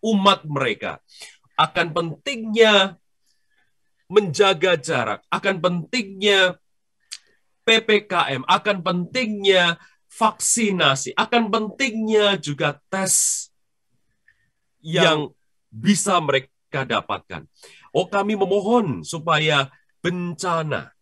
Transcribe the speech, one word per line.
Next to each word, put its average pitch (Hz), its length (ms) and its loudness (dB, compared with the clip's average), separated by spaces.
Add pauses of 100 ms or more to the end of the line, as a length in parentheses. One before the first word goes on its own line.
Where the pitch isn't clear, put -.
umat 196 400 2
mereka 117 560 -6 (560)
akan 160 400 0
pentingnya 214 1040 2 (1040)
menjaga 185 720 2
jarak, 123 560 -4
akan 196 320 -2
pentingnya 190 960 0 (1000)
P 226 240 2
P 208 240 0
K 139 320 -2
M, - 80 -12
akan 196 320 0
pentingnya 185 960 0 (340)
vaksinasi, 196 1000 0
akan 220 400 0
pentingnya 220 880 0
juga 147 480 -4
tes - 580 -2 (1300)
yang 160 500 2 (380)
bisa 185 500 -2
mereka 135 720 -4
dapatkan. 95 560 -6 (480)
Oh, 180 160 0
kami 202 260 -2
memohon 196 720 0
supaya 156 640 0 (320)
bencana 170 920 -4 (120)